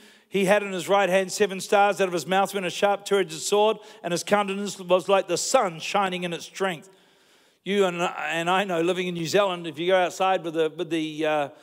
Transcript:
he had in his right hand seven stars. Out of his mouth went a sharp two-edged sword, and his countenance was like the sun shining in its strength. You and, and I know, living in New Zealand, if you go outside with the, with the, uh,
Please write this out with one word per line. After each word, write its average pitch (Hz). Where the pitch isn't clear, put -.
he 196
had 202
in 202
his 160
right 202
hand 185
seven 196
stars. 202
Out 196
of 180
his 156
mouth 190
went 196
a 175
sharp 202
two-edged 190
sword, 208
and 170
his 170
countenance 202
was 175
like 190
the 175
sun 185
shining 185
in 170
its 151
strength. 180
You 196
and, 175
and 165
I 185
know, 175
living 180
in 180
New 170
Zealand, 175
if 147
you 175
go 185
outside 185
with 165
the, 160
with 160
the, 156
uh, 151